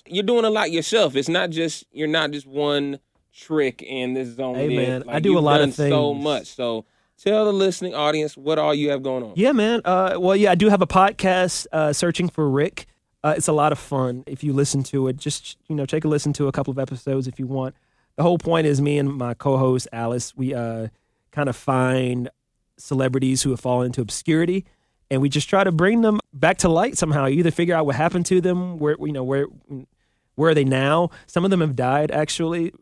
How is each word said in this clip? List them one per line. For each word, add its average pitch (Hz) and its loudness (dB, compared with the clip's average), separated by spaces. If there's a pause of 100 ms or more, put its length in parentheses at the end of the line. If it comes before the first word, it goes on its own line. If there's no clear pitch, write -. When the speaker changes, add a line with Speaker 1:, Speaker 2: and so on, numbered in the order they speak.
Speaker 1:
You're 190 -4
doing 233 2
a 220 2
lot 214 0
yourself. 165 0
It's 131 -2
not 175 0
just, 160 -6
you're 151 -4
not 156 0
just 143 -10
one 143 -2 (340)
trick 147 -2
and 127 -6
this 131 -6
is 117 -12
only 127 -4
Speaker 2:
Hey, 147 0
Speaker 1:
it. 127 0
Speaker 2:
man, 127 -4
Speaker 1:
Like, 120 -6
Speaker 2:
I 156 -2
do 196 4
a - 6
Speaker 1:
you've 170 4
Speaker 2:
lot 147 4
of 143 0
Speaker 1:
done 147 0
so 147 2
Speaker 2:
things. 143 -8
Speaker 1:
much. 147 -2
So 117 -6 (360)
tell 214 2
the 208 2
listening 190 0
audience 151 -2
what 151 -2
all 151 2
you 147 0
have 139 -2
going 131 -4
on. 110 -12
Speaker 2:
Yeah, 226 4
man. 226 2
Uh, 185 2
well, 180 2
yeah, 202 6
I 180 6
do 208 4
have 202 6
a 185 2
podcast, 185 2
uh, 156 0
Searching 175 0
for 156 0
Rick. 143 -2 (360)
Uh, 151 2
it's 131 -4
a 165 2
lot 151 4
of 143 -4
fun 131 -4
if 135 -12
you 147 0
listen 139 2
to 135 -2
it. 131 -4
Just, - -8 (100)
you 156 -4
know, 143 -4
take 156 -4
a - 0
listen 147 0
to 143 0
a 135 -2
couple 143 -4
of 131 -6
episodes 135 -4
if 127 -12
you 135 -6
want. 131 -6 (420)
The 147 0
whole 170 4
point 165 0
is 143 2
me 147 0
and 139 0
my 123 -4
co-host, 131 0
Alice, 117 -6
we, 135 -4
uh, 113 -6 (420)
kind 143 -2
of 120 -6
find 127 0 (460)
celebrities 131 0
who 143 0
have 123 -2
fallen 123 0
into 123 -4
obscurity, 165 -2 (440)
and 135 0
we 143 2
just 143 -2
try 196 4
to 190 2
bring 180 2
them 220 4 (140)
back 160 2
to 185 2
light 175 2
somehow. 147 0
You 139 2
either 165 2
figure 170 0
out 160 2
what 139 0
happened 170 0
to 185 4
them, 180 -2
where, 151 0
you 147 -6
know, 135 -6
where, 139 0 (880)
where 156 2
are 160 4
they 147 4
now? 139 2 (180)
Some 175 -2
of 196 2
them 185 2
have 151 -2
died, 135 0
actually. 165 -2